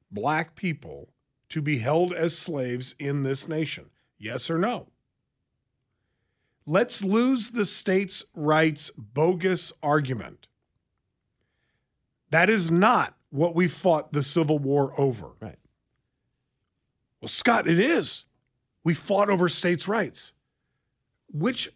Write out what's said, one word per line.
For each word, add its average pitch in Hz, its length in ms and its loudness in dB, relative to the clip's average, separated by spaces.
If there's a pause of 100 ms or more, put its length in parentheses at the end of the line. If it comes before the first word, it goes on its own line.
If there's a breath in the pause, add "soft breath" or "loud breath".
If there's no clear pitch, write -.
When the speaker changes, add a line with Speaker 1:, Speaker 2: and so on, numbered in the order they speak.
Speaker 1:
black 147 460 -4
people - 540 -8 (400)
to 160 120 -6
be 143 160 -2
held 160 340 2
as 165 240 -2
slaves 127 640 -6
in 143 240 -4
this 139 260 -4
nation? 156 440 -6 (260)
Yes 113 320 -8
or 165 80 -2
no? 190 300 -2 (1800)
Let's 202 380 0
lose 226 480 2
the 226 140 -2
states' - 580 -2 (100)
rights 156 640 2
bogus 165 760 0 (120)
argument. 131 640 -2 (1800)
That 170 200 4
is 190 200 2
not 190 460 4 (140)
what 165 260 0
we 175 140 4
fought 160 420 0
the 147 100 0
Civil 151 380 0
War 139 400 0
over. 131 400 -2
Speaker 2:
Right. - 200 -16 (1600)
Speaker 1:
Well, 120 80 -6
Scott, 220 400 2
it 170 100 4
is. 277 460 0 (580)
We 170 100 2
fought 202 360 2
over 180 180 2
states' 175 400 0
rights. 202 460 -4 (1000)
Which 190 440 -2